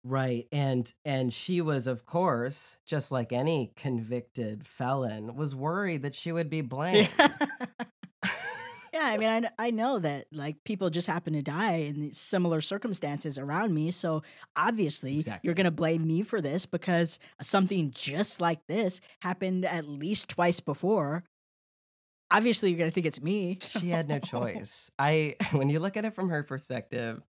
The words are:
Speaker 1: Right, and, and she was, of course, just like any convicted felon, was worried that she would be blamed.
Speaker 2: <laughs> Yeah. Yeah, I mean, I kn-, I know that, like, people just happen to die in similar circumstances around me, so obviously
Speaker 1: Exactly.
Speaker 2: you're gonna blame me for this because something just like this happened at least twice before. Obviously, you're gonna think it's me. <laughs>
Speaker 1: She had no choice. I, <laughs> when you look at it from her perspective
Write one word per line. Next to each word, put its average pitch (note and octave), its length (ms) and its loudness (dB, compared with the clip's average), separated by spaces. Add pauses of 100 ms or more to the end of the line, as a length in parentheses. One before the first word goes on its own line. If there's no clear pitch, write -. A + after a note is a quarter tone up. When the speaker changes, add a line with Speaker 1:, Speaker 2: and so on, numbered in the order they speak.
Speaker 1:
Right, B2+ 500 0
and, C3+ 400 0 (140)
and C3 260 0
she F3 300 0
was, C#3 240 0
of B2 180 -4
course, C#3+ 720 0 (100)
just D3 260 -2
like A#2+ 200 0
any C3+ 440 0
convicted A#2 880 -4
felon, A#2+ 680 -2
was C#3 200 -2
worried D#3+ 480 -2
that C#3+ 120 -4
she - 180 -6
would E3 160 0
be D#3 140 -2
blamed. E3 520 4
Speaker 2:
<laughs> - 40 0
Yeah. C#4+ 100 8 (1700)
Yeah, C#4+ 100 2
I G#3+ 60 0
mean, A3 100 2
I A3+ 120 4
kn-, A#3 180 -2
I A#3 140 0
know A3+ 260 2
that, D3 320 -2
like, D3 340 -8
people F#3+ 240 0
just E3+ 200 0
happen E3+ 240 -2
to D3 100 0
die E3 360 0
in D3 340 -4
similar F3 480 2
circumstances D3+ 800 -4
around E3 340 0
me, D#3 160 2
so D#3+ 320 -2 (320)
obviously D3+ 640 0
Speaker 1:
Exactly. E3+ 300 -4
Speaker 2:
you're E3+ 80 2
gonna F3+ 160 4
blame D#3+ 340 2
me D#3+ 160 2
for G#3+ 180 -2
this D3+ 240 -2
because E3+ 540 0 (240)
something F#3 480 2
just D3+ 500 -2
like E3+ 280 2
this F#3 320 -2 (200)
happened F#3 440 -2
at E3 240 -2
least D3 400 -2
twice F3 320 4
before. E3 640 0 (1040)
Obviously, G#3+ 400 6
you're E3 80 0
gonna E3 140 4
think F3 140 0
it's C#3+ 140 -2
me. F#3 380 0
<laughs> - 40 -10
Speaker 1:
She F3 260 -4
had E3 200 0
no D3 120 0
choice. - 760 -6
I, D3+ 380 2 (100)
<laughs> - 60 -4
when C#3+ 200 4
you D#3 100 2
look G3 160 -2
at G#3+ 80 -2
it A3 100 -4
from F#3 140 -2
her D3 160 -2
perspective A#2+ 760 -6 (100)